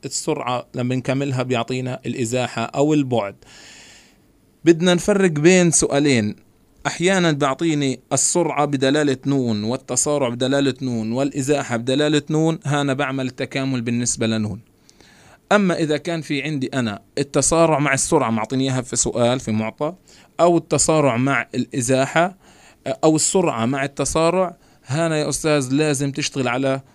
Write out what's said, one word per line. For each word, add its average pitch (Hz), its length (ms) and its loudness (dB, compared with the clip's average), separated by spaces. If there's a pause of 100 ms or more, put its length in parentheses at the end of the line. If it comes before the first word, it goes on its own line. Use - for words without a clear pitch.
السرعة 131 680 -4
لما 127 200 -2
نكملها 131 480 -2
بيعطينا 127 640 -4
الإزاحة 123 560 -2
أو 147 320 0
البعد. 123 420 0 (1300)
بدنا 170 280 6
نفرق 190 380 2
بين 170 400 4
سؤالين، 135 640 2 (520)
أحيانًا 175 440 2
بعطيني 143 680 -2 (140)
السرعة 147 520 0
بدلالة 139 600 0
نون 123 380 0
والتسارع 131 640 -2
بدلالة 131 520 0
نون 117 300 -4
والإزاحة 135 640 -2
بدلالة 143 520 0
نون، 160 360 0
هنا 139 280 0
بعمل 135 340 -4
التكامل 131 540 -4
بالنسبة 120 460 -2
لنون. 110 320 -2 (920)
أما 190 280 2
إذا 151 180 0
كان 165 240 -6
في 143 200 -4
عندي 143 260 -4
أنا 117 340 -2 (160)
التسارع 156 640 2
مع 143 140 2
السرعة 135 360 2
معطيني 113 340 -2
إياها 131 180 -2
في 120 140 -8
سؤال، 120 440 0
في 120 120 -6
معطى، 110 420 -2 (460)
أو 170 180 6
التسارع 151 600 2
مع 127 380 0
الإزاحة، 131 800 0 (500)
أو 156 280 2
السرعة 151 500 0
مع 135 200 -2
التسارع، 165 720 -2 (280)
هنا 156 320 -2
يا 151 120 -2
أستاذ 143 440 -2
لازم 143 380 0
تشتغل 135 360 -4
على 135 340 -2 (140)